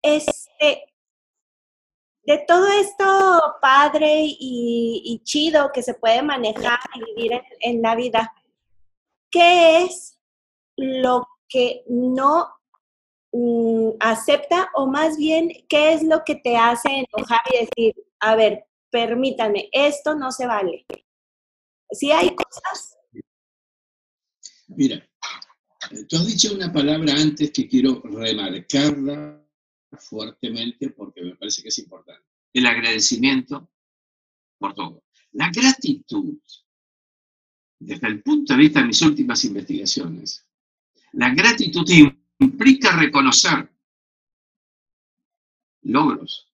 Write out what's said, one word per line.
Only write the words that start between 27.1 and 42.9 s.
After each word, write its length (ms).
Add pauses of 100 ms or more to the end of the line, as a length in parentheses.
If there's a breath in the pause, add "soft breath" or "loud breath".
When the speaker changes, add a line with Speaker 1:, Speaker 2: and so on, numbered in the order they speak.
Speaker 2:
antes 360
que 160
quiero 380
remarcarla 1400 (540)
fuertemente 960
porque 320
me 140
parece 260
que 60
es 100
importante. 480 (260)
El 140
agradecimiento 1040 (880)
por 160
todo. 300 (280)
La 180
gratitud, 880 (1400)
desde 300
el 140
punto 300
de 60
vista 220
de 80
mis 120
últimas 440
investigaciones, 1000 (680)
la 180
gratitud 580 (500)
implica 560